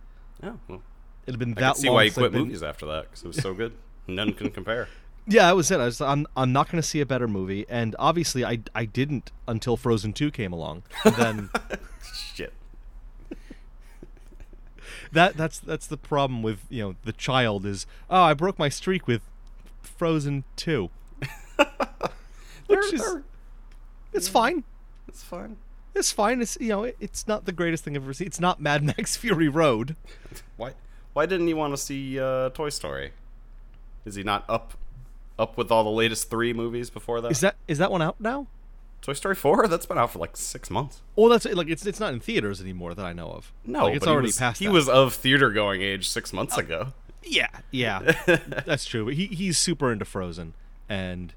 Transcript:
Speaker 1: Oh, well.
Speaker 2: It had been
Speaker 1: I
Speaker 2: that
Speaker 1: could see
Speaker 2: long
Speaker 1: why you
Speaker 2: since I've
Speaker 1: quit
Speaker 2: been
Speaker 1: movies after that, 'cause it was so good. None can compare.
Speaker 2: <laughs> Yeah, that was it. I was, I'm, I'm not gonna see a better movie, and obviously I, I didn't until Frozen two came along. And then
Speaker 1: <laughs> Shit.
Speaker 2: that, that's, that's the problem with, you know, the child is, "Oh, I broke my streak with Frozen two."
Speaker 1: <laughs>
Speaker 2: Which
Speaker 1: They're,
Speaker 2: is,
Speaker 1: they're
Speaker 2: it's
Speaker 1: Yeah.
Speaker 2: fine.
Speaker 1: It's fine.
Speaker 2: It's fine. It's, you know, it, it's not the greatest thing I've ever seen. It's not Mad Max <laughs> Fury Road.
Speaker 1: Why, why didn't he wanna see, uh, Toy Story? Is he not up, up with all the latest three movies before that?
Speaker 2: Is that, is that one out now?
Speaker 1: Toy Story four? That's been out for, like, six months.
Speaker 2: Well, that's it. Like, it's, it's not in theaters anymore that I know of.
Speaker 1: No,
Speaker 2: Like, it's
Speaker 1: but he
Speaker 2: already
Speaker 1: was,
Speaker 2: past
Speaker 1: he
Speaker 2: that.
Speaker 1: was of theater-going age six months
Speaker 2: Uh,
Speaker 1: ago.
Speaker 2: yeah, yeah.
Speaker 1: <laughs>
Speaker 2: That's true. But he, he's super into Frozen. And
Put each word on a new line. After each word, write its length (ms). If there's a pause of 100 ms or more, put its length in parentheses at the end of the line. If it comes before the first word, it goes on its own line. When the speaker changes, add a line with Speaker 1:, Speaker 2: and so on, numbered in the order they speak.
(420)
Speaker 1:
Oh, 160 (100)
well. 140 (440)
Speaker 2:
It 60
had 60
been 180
Speaker 1:
I 40
Speaker 2:
that 140
Speaker 1:
could 80
see 60
Speaker 2:
long 60
Speaker 1:
why 80
you 80
Speaker 2:
since 80
I've 40
Speaker 1:
quit 100
Speaker 2:
been 100
Speaker 1:
movies 220
after 220
that, 260
'cause 100
it 60
was 80
so 180
good. 180 (360)
None 240
can 180
compare. 420
Speaker 2:
<laughs> 60 (280)
Yeah, 220
that 60
was 160
it. 80
I 60
was, 160
I'm, 340
I'm 160
not 200
gonna 120
see 180
a 60
better 220
movie, 400
and 320
obviously 440
I, 160 (140)
I 120
didn't 440 (160)
until 300
Frozen 380
two 160
came 220
along. 300 (220)
And 100
then 360 (380)
Speaker 1:
<laughs> 460
Shit. 180 (2500)
Speaker 2:
that, 240
that's, 220
that's 280
the 100
problem 460
with, 260
you 140
know, 120 (100)
the 80
child 540
is, 200 (220)
"Oh, 140
I 120
broke 240
my 100
streak 380
with 160 (600)
Frozen 600 (120)
two." 340 (300)
Speaker 1:
<laughs> 360
Speaker 2:
Which 100 (1000)
Speaker 1:
They're, 260
Speaker 2:
is, 60
Speaker 1:
they're 220 (880)
Speaker 2:
it's 160
Speaker 1:
Yeah. 40
Speaker 2:
fine. 320 (440)
Speaker 1:
It's 140
fine. 340 (380)
Speaker 2:
It's 180
fine. 280
It's, 200
you 80
know, 160
it, 160
it's 260
not 180
the 80
greatest 320
thing 120
I've 80
ever 100
seen. 140
It's 120
not 200
Mad 240
Max 320
<laughs> 20
Fury 300
Road. 480 (600)
Speaker 1:
Why, 180 (380)
why 140
didn't 220
he 60
wanna 220
see, 420
uh, 320
Toy 180
Story? 440 (920)
Is 100
he 80
not 260
up, 260 (640)
up 200
with 140
all 100
the 80
latest 400
three 220
movies 380
before 300
that? 120
Speaker 2:
Is 80
that, 160 (100)
is 120
that 120
one 120
out 180
now? 260 (560)
Speaker 1:
Toy 120
Story 200
four? 320
That's 200
been 120
out 140
for, 80
like, 160
six 340
months. 300 (160)
Speaker 2:
Well, 140
that's 160
it. 100
Like, 120
it's, 180
it's 120
not 140
in 80
theaters 400
anymore 340
that 100
I 80
know 180
of. 220 (120)
Speaker 1:
No, 220
Speaker 2:
Like, 100
it's 80
Speaker 1:
but 60
he 20
Speaker 2:
already 160
Speaker 1:
was, 100
Speaker 2:
past 220
Speaker 1:
he 60
Speaker 2:
that. 60
Speaker 1:
was 180
of 240
theater-going 680
age 260
six 260
months 220
Speaker 2:
Uh, 40
Speaker 1:
ago. 320 (320)
Speaker 2:
yeah, 240 (220)
yeah. 420 (140)
Speaker 1:
<laughs> 400
Speaker 2:
That's 180
true. 220
But 80
he, 120
he's 320
super 320
into 140
Frozen. 480 (360)
And 480